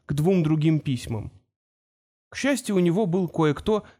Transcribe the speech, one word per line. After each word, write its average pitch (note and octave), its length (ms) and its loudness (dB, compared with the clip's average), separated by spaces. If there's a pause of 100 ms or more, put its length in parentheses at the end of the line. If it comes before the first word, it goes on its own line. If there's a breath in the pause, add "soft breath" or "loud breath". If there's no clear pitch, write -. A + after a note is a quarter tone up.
к D3 80 -4
двум F3 280 2
другим D#3 380 2
письмам. B2 520 -6 (1000)
К - 60 -18
счастью, B3 400 -2
у F3+ 40 4
него F3+ 260 2
был F3 220 0
кое-кто, D#3+ 560 0 (160 loud breath)